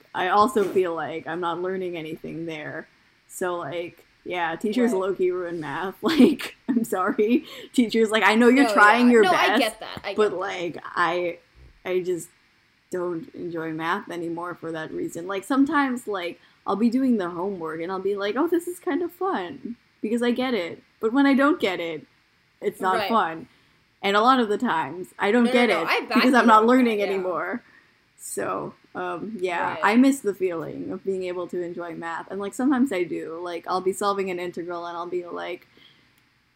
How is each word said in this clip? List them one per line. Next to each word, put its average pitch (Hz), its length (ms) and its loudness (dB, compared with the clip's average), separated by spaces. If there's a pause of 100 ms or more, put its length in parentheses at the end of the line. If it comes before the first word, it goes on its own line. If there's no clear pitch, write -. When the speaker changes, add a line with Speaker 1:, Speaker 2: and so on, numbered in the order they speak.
(140)
Speaker 1:
I 180 160 -2
also 208 340 4
feel 180 300 0
like 160 320 -6
I'm 165 140 -6
not 170 220 -4
learning 185 360 -6
anything 160 480 -10
there. 151 420 -10 (400)
So, 180 300 -4
like, 170 480 -8 (200)
yeah, 170 320 -4
teachers 233 340 0
Speaker 2:
Right. 190 80 0
Speaker 1:
low-key 185 320 0
ruin 175 280 -6
math. 160 380 -8
<laughs> - 60 -20
Like, 240 520 4 (120)
I'm 226 160 0
sorry. 208 600 0 (280)
Teachers, 226 380 2
like, 220 120 4
I 202 120 6
know 240 140 6
you're 262 160 6
Speaker 2:
No, - 80 2
Speaker 1:
trying 220 340 8
Speaker 2:
yeah. 247 60 8
Speaker 1:
your 220 100 8
Speaker 2:
No, 185 80 6
Speaker 1:
best, - 200 2
Speaker 2:
I 208 80 2
get 220 200 0
that. - 240 -12
I 202 120 -6
Speaker 1:
but, 208 140 2
Speaker 2:
get - 20 -2
that. 190 60 -6
Speaker 1:
like, 185 460 -6
I, 175 560 -2 (460)
I 185 160 0
just 175 280 -4 (640)
don't 175 420 -6
enjoy 165 380 -6
math 165 400 -4
anymore 170 420 -8
for 165 200 -10
that 156 180 -10
reason. 170 360 -8
Like, 196 180 -6
sometimes, 277 640 0
like, 180 320 -6 (280)
I'll 202 80 0
be 226 140 2
doing 247 280 2
the 180 120 -2
homework, 170 520 -6
and 170 100 -6
I'll 190 100 -6
be 196 140 -2
like, 202 200 -4
"Oh, 302 120 0
this 349 200 -2
is 349 120 -8
kind 285 220 -2
of 339 100 -4
fun," 240 680 -6 (240)
because 226 200 -2
I 240 100 2
get 247 220 -2
it. 175 300 -4 (160)
But 220 140 0
when 277 120 6
I 277 80 6
don't 277 260 4
get 185 200 0
it, 165 260 -8 (560)
it's 196 200 -4
not 190 160 2
Speaker 2:
Right. 202 120 -2
Speaker 1:
fun. 165 380 0 (560)
And 202 140 2
a 208 40 6
lot 254 180 6
of 220 100 2
the 208 80 0
times, 165 600 -4
I 202 140 0
don't 240 140 4
Speaker 2:
No, 240 60 2
no, - 20 4
Speaker 1:
get 240 160 4
Speaker 2:
no, 165 120 2
Speaker 1:
it 160 60 -2
Speaker 2:
I 349 140 0
back 277 140 -10
Speaker 1:
because 254 180 6
Speaker 2:
you 247 60 6
Speaker 1:
I'm 226 80 6
not 214 140 10
Speaker 2:
on 226 60 4
that, 240 60 6
Speaker 1:
learning 240 260 4
Speaker 2:
yeah. 202 60 0
Speaker 1:
anymore. 185 580 -4 (540)
So, 196 560 -8 (200)
um, 180 460 -8
yeah, 175 360 -2
Speaker 2:
Right. - 60 -10
Speaker 1:
I 208 140 2
miss 269 240 6
the 202 140 -2
feeling 160 580 -4
of 190 140 -10
being 190 180 -4
able 180 240 -6
to 180 140 -6
enjoy 170 340 -10
math. 165 340 -10
And, 190 120 -8
like, 202 120 -8
sometimes 262 380 2
I 180 120 -2
do. 165 380 -8
Like, 175 260 -10
I'll 180 140 -2
be 190 120 -2
solving 196 360 -2
an 180 100 -6
integral, 175 460 -8
and 170 120 -10
I'll 175 100 -8
be 175 180 -6
like, 175 420 -10 (880)